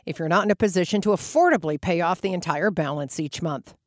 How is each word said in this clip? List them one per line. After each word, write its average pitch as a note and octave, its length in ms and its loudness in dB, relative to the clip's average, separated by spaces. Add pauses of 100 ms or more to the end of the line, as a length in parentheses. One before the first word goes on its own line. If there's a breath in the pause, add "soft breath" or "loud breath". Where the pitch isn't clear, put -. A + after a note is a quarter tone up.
if - 140 -8
you're E3 80 -4
not F#3 160 4
in G#3 80 2
a G3 40 4
position F#3+ 460 0
to G#3 100 2
affordably G3 680 2
pay F3 220 0
off F3 180 0
the F#3+ 140 -4
entire E3+ 360 -2
balance D3 480 -4
each D3+ 240 -6
month. D3 320 -6 (140)